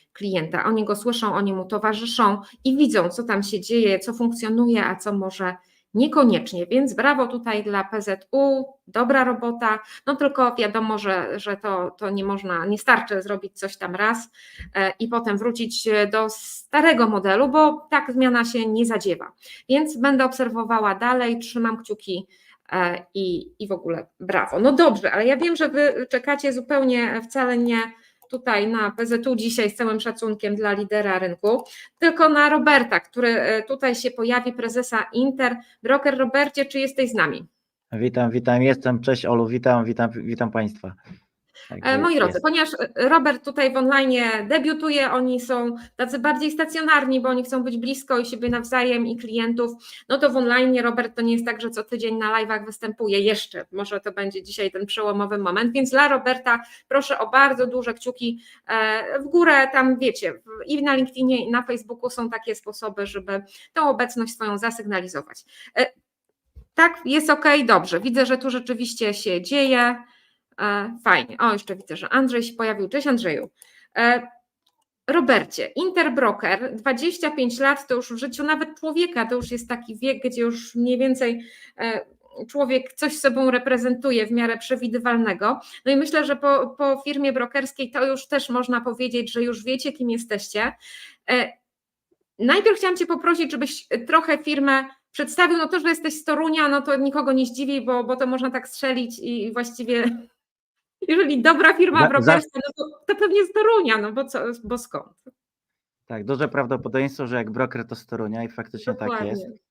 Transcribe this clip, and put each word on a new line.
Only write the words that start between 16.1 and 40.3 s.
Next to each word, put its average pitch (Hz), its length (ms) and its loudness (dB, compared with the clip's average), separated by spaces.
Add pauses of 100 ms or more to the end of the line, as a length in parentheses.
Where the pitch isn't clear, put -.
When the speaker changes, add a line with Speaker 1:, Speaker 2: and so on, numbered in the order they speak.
Speaker 1:
starego 277 800 2
modelu, 202 400 2
bo 302 420 4
tak 285 220 0
zmiana 247 320 4
się 233 220 -2
nie 226 200 2
zadziewa. 196 460 -2 (360)
Więc 302 280 2
będę 269 280 4
obserwowała 226 680 0
dalej, 240 440 0
trzymam 226 380 -4
kciuki, 202 500 -8 (460)
e, 180 420 -2
i, 185 440 -4
i 208 100 -10
w 196 40 -4
ogóle 170 340 -6 (140)
brawo. 185 400 -2
No 269 120 6
dobrze, 254 400 4
ale 214 140 2
ja 269 100 4
wiem, 339 200 0
że 302 120 0
wy 269 420 0
czekacie 277 420 0
zupełnie 247 680 0
wcale 247 360 -2
nie 233 240 2 (460)
tutaj 226 400 0
na 214 220 0
P 233 160 -4
Z 233 200 0
U 254 100 0
dzisiaj, 226 340 0
z - 40 -10
całym 220 260 -2
szacunkiem 214 560 -4
dla 208 160 0
lidera 202 460 0
rynku, 196 460 0 (340)
tylko 330 300 6
na 294 200 6
Roberta, 247 520 4
który, 240 280 -2
e, 214 340 2
tutaj 262 320 -2
się 240 160 -4
pojawi, 247 420 -2
prezesa 233 600 -4
Inter. 254 440 0 (260)
Broker 269 360 2
Robercie, 277 480 2
czy 277 120 -4
jesteś 269 320 0
z 226 40 -6
nami? 151 320 0 (460)
Speaker 2:
Witam, 120 380 0
witam, 123 320 2
jestem. 131 380 2
Cześć 127 260 0
Olu, 117 200 2
witam, 120 380 2
witam, 117 300 0
witam 113 360 -4